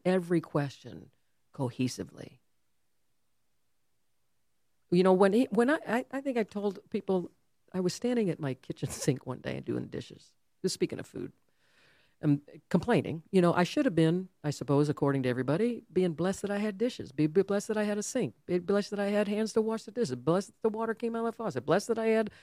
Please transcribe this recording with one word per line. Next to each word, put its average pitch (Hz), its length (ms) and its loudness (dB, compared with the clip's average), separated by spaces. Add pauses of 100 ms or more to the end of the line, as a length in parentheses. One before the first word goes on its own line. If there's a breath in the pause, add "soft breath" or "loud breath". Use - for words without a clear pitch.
every 180 360 2
question - 720 -6 (440)
cohesively. - 840 -6 (2500)
You 180 120 4
know, 185 120 6
when 190 180 6
he, 240 180 4
when 233 200 2
I, 320 80 2 (100)
I, 247 240 -2
I 269 80 -6
think 269 160 -4
I 233 60 0
told 202 360 -6 (120)
people, 190 400 -2 (420)
I 185 80 -4
was 180 140 0
standing 240 340 -2
at 156 100 -2
my 151 160 -4
kitchen - 360 -8
<laughs> - 0 -
sink - 360 -2
one 123 140 -8
day 131 160 -6
and 135 80 -8
doing 123 220 -4
dishes. - 460 -14 (300)
Just 185 120 -2
speaking - 260 -4
of - 60 -12
food. - 260 -12 (880)
I'm 143 180 4 (300)
complaining. 165 600 0
You 190 120 4
know, 170 100 6
I 175 120 4
should 277 200 0
have 226 100 0
been, 165 360 2 (120)
I 151 60 -4
suppose, 147 400 2
according 139 360 0
to 127 40 0
everybody, 151 540 0 (100)
being 180 220 2
blessed 180 280 -2
that 202 80 -4
I 202 60 -2
had 208 220 -4
dishes, 190 340 -4
be, 151 140 2
be 160 160 4
blessed 196 260 -2
that 220 80 -2
I 214 80 0
had 208 140 -2
a 208 40 -4
sink, 170 300 -4 (140)
be 180 120 0
blessed 196 340 0
that 202 60 -6
I 202 120 0
had 208 180 2
hands 214 240 -2
to 226 80 2
wash 220 220 -2
the - 80 -16
dishes, 180 260 -2
blessed 160 300 2
that - 160 -20
the 220 80 2
water 226 240 -2
came 226 200 -4
out 226 120 -2
of - 0 -
the 226 60 -2
faucet, 147 340 -4
blessed 170 220 2
that 226 100 0
I 226 80 0
had 220 240 2 (120 soft breath)